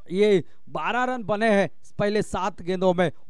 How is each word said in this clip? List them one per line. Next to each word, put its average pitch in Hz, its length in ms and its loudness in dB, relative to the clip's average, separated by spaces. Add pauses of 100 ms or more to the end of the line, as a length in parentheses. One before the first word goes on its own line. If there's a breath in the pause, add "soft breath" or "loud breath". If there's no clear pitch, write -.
(100)
ये 196 340 4 (240)
बारह 175 360 -2
रन 254 180 -4
बने 208 280 2
हैं 196 200 4 (280)
पहले 208 240 2
सात 190 400 -4
गेंदों 185 320 2
में, 175 180 2 (180)